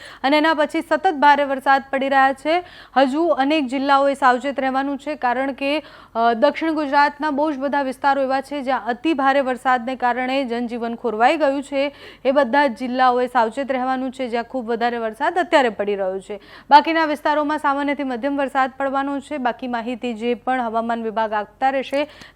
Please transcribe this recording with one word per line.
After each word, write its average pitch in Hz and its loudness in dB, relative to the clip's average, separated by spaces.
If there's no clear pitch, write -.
અને 277 4
એના 311 4
પછી 302 -2
સતત 339 0
ભારે 285 6
વરસાદ 269 0
પડી 269 0
રહ્યા 269 4
છે. 330 -2
હજુ 285 4
અનેક 277 2
જિલ્લાઓએ 277 2
સાવચેત 254 2
રહેવાનું 269 -2
છે, 294 -8
કારણ 254 -2
કે, 277 -2
અ, 277 -8
દક્ષિણ 285 2
ગુજરાતના 294 0
બહુ 294 0
જ 269 -6
બધા 285 -2
વિસ્તારો 269 0
એવા 269 -2
છે 285 -8
જ્યાં 247 -2
અતિ 247 -2
ભારે 269 2
વરસાદને 254 -2
કારણે 254 -2
જનજીવન 233 -6
ખોરવાઈ 233 2
ગયું 277 0
છે. 277 -4
એ 269 2
બધા 285 2
જ 226 -6
જિલ્લાઓએ 254 2
સાવચેત 247 -2
રહેવાનું 254 -4
છે, 254 -6
જ્યાં 233 -4
ખૂબ 226 -8
વધારે 233 -2
વરસાદ 233 -4
અત્યારે 294 4
પડી 202 -2
રહ્યો 190 -2
છે. 202 -12
બાકીના 320 6
વિસ્તારોમાં 302 0
સામાન્યથી 285 -2
મધ્યમ 262 -4
વરસાદ 262 0
પડવાનો 277 -4
છે. 294 -8
બાકી 247 -4
માહિતી 240 -6
જે 233 -2
પણ 254 -4
હવામાન 226 -4
વિભાગ 220 -4
આપતા 214 -4
રહેશે, 269 -2